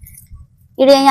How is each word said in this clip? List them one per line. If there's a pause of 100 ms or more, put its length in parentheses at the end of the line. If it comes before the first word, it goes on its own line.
(800)
ఇది (160)